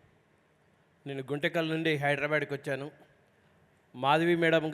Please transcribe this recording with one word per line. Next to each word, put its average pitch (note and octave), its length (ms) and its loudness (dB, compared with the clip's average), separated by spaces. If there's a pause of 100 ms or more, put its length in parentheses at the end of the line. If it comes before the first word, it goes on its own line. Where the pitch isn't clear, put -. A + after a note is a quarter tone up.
(1040)
నేను C#3 240 -8
గుంటకల్ D#3+ 440 -2
నుండి D#3+ 180 0 (100)
హైదరాబాద్కి C#3+ 540 0
వచ్చాను. C#3 320 -6 (1080)
మాధవి D#3 460 4
మేడం D#3+ 320 4